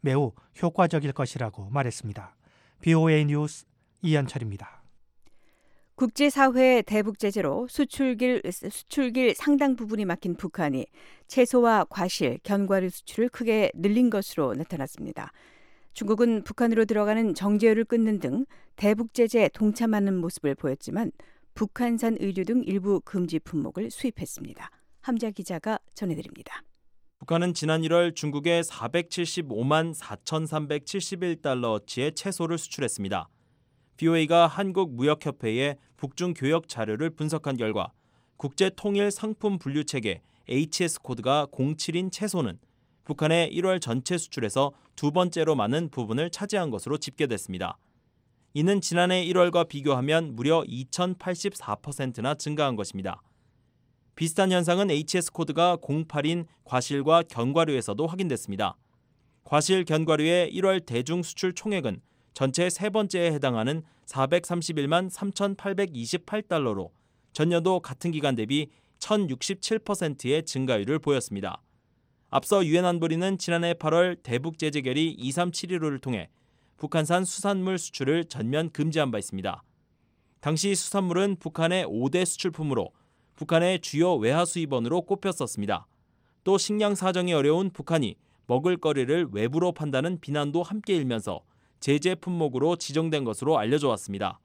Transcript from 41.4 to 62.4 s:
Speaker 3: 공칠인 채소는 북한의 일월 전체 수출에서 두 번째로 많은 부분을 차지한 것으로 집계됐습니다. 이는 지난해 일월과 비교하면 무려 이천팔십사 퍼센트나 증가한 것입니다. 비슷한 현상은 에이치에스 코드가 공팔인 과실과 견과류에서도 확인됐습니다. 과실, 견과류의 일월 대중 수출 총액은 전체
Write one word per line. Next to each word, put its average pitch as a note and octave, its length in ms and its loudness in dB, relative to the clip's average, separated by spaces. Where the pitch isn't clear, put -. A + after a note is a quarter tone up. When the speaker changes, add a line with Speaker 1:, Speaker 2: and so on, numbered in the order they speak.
Speaker 3:
공칠인 E3 600 -2
채소는 E3 480 -4
북한의 D#3+ 480 2
일월 F#3 280 0
전체 B2+ 360 -2
수출에서 C3+ 580 -2
두 D3 160 0
번째로 E3 440 2
많은 C#3 340 0
부분을 B2+ 400 -4
차지한 G3 400 -4
것으로 A#2+ 300 -4
집계됐습니다. F#2+ 800 -4
이는 F#3 260 2
지난해 F3+ 440 2
일월과 F3 400 4
비교하면 C#3+ 720 0
무려 D3 320 2
이천팔십사 F3+ 1120 -6
퍼센트나 C3 580 -4
증가한 D3 400 -2
것입니다. F#2+ 480 -8
비슷한 F#3 360 2
현상은 F3+ 380 2
에이치에스 D#3+ 420 0
코드가 E3 440 2
공팔인 D#3 720 -2
과실과 C#3+ 580 2
견과류에서도 C#3 840 0
확인됐습니다. B2+ 680 -4
과실, F3 420 2
견과류의 D#3+ 680 2
일월 F#3+ 280 2
대중 C#3 420 -2
수출 F3+ 320 -4
총액은 F3 480 -4
전체 D3+ 380 0